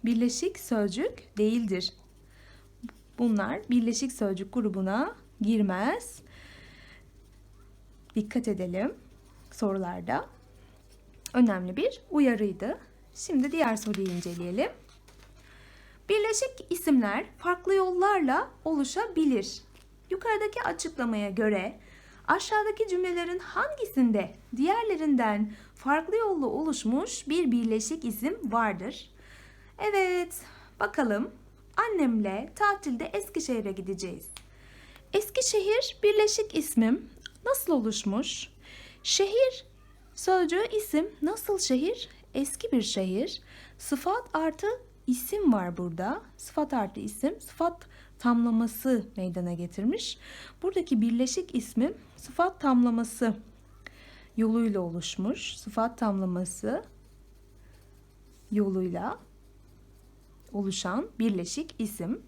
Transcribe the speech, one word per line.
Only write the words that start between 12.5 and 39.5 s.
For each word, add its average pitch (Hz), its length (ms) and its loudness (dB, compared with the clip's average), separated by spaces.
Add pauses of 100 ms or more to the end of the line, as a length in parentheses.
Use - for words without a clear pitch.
Şimdi 277 360 0
diğer 269 240 2
soruyu 208 320 -4
inceleyelim. 175 640 -4 (1400)
Birleşik 427 600 0
isimler 269 560 2 (120)
farklı 359 360 0
yollarla 370 760 2 (160)
oluşabilir. 311 960 0 (480)
Yukarıdaki 427 520 -2
açıklamaya 233 680 -2
göre 208 500 0 (480)
aşağıdaki 427 600 2
cümlelerin 359 520 0
hangisinde 269 960 0 (220)
diğerlerinden 294 960 2 (220)
farklı 320 400 0
yolla 392 300 2
oluşmuş 294 840 -2
bir 302 240 2
birleşik 226 540 0
isim 240 320 -2 (140)
vardır? 214 580 -2 (680)
Evet, 370 640 0 (380)
bakalım. 233 520 0 (460)
Annemle 247 800 0
tatilde 392 500 0
Eskişehir'e 240 640 -4
gideceğiz. 185 560 -8 (840)
Eskişehir 427 880 2
birleşik 427 540 4
ismim. 233 520 2 (360)
Nasıl 494 280 0
oluşmuş? 220 760 -2 (540)
Şehir 453 640 2 (500)